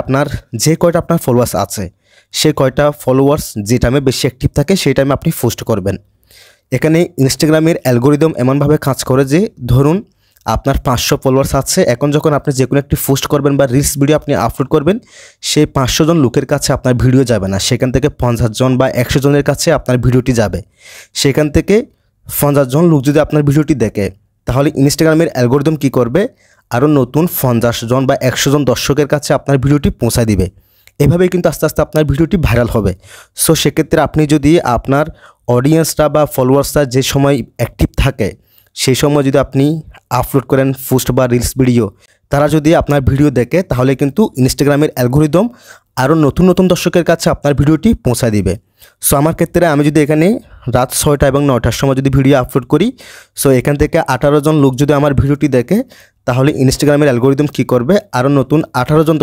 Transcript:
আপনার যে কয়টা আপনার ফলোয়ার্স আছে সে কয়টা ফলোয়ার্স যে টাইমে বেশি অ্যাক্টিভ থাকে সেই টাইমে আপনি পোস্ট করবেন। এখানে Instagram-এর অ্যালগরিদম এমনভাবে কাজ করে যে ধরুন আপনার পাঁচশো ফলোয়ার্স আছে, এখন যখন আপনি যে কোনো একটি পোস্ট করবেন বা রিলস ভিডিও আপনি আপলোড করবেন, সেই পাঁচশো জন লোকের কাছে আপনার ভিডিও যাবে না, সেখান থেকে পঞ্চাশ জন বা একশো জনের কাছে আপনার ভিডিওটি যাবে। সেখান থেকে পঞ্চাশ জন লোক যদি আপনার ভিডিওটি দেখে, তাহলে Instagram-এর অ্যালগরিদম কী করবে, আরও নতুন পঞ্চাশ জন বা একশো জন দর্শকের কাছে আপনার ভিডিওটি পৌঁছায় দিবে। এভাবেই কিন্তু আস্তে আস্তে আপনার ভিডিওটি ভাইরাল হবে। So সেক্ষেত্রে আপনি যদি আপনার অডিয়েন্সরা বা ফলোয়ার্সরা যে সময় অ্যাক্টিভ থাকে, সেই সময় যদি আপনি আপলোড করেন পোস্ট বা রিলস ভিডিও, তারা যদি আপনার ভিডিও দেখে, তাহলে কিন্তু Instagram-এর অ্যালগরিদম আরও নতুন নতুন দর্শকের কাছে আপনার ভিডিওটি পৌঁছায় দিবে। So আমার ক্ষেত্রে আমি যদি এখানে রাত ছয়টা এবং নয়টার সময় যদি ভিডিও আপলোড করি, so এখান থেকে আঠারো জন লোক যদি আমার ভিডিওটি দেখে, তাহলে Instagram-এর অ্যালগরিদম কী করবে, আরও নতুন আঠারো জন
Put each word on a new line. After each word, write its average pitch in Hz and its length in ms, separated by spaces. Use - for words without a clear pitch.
আপনার 139 240
যে 156 180
কয়টা 170 220
আপনার 170 220
ফলোয়ার্স 120 280
আছে 98 220
সে 156 100
কয়টা 139 260
ফলোয়ার্স 139 420
যে 120 160
টাইমে 131 240
বেশি - 200
অ্যাক্টিভ - 300
থাকে 147 240
সেই 135 160
টাইমে 139 200
আপনি - 120
পোস্ট 117 180
করবেন। 98 260
এখানে 160 240
Instagram-এর 156 600
অ্যালগরিদম 143 480
এমনভাবে 143 340
কাজ 131 120
করে 131 220
যে 156 80
ধরুন 143 240
আপনার 113 320
পাঁচশো 127 360
ফলোয়ার্স 135 280
আছে, - 180
এখন 143 220
যখন 143 240
আপনি 147 200
যে 131 100
কোনো 139 140
একটি - 120
পোস্ট 139 260
করবেন 143 280
বা 139 60
রিলস 143 260
ভিডিও 143 180
আপনি 143 120
আপলোড - 280
করবেন, 156 220
সেই 151 160
পাঁচশো 135 340
জন 170 160
লোকের 123 260
কাছে 143 260
আপনার 127 160
ভিডিও 127 280
যাবে 98 200
না, 95 60
সেখান 127 280
থেকে 131 120
পঞ্চাশ 120 380
জন 131 200
বা 131 60
একশো - 220
জনের 143 260
কাছে 147 180
আপনার 127 280
ভিডিওটি 127 340
যাবে। 95 200
সেখান 151 340
থেকে 165 200
পঞ্চাশ 143 340
জন 160 180
লোক 151 160
যদি 147 180
আপনার 151 240
ভিডিওটি 147 240
দেখে, 101 220
তাহলে 139 220
Instagram-এর 160 520
অ্যালগরিদম 139 460
কী 139 160
করবে, 123 240
আরও 131 120
নতুন 131 240
পঞ্চাশ 117 360
জন 131 180
বা 135 60
একশো - 240
জন 147 80
দর্শকের 139 420
কাছে 147 160
আপনার 139 240
ভিডিওটি 139 260
পৌঁছায় 117 300
দিবে। 92 160
এভাবেই 175 300
কিন্তু 175 180
আস্তে - 160
আস্তে 151 200
আপনার 151 240
ভিডিওটি 156 340
ভাইরাল 113 300
হবে। 98 160
So - 80
সেক্ষেত্রে 156 440
আপনি 156 140
যদি 147 180
আপনার 139 280
অডিয়েন্সরা 151 480
বা 151 80
ফলোয়ার্সরা 135 460
যে 131 80
সময় 143 240
অ্যাক্টিভ - 300
থাকে, 113 260
সেই 131 260
সময় 147 260
যদি 139 180
আপনি 135 200
আপলোড 135 300
করেন 135 160
পোস্ট - 300
বা 131 60
রিলস 120 260
ভিডিও, 120 260
তারা 143 240
যদি 151 140
আপনার 143 280
ভিডিও 139 200
দেখে, 139 200
তাহলে 127 200
কিন্তু 143 200
Instagram-এর 143 540
অ্যালগরিদম 147 500
আরও 143 120
নতুন 156 240
নতুন 185 240
দর্শকের 170 360
কাছে 165 260
আপনার 143 240
ভিডিওটি 156 300
পৌঁছায় 117 320
দিবে। 87 160
So - 160
আমার 160 180
ক্ষেত্রে 170 240
আমি 147 140
যদি 156 180
এখানে 156 220
রাত 123 140
ছয়টা 147 300
এবং 139 180
নয়টার 117 300
সময় 135 200
যদি 135 180
ভিডিও 139 260
আপলোড 123 300
করি, 175 140
so 143 60
এখান 147 220
থেকে 151 160
আঠারো 147 320
জন 156 180
লোক 135 180
যদি 143 180
আমার 147 200
ভিডিওটি 143 280
দেখে, 147 200
তাহলে 131 220
Instagram-এর 143 460
অ্যালগরিদম 131 460
কী 131 160
করবে, 127 240
আরও 127 120
নতুন 147 200
আঠারো 156 260
জন 165 160